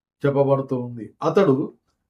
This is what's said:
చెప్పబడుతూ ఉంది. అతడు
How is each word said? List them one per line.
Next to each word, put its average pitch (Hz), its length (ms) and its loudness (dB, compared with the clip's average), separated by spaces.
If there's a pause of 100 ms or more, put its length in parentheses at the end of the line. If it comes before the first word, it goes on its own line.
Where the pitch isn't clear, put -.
(260)
చెప్పబడుతూ 135 540 0
ఉంది. 120 420 -12
అతడు 160 520 2 (360)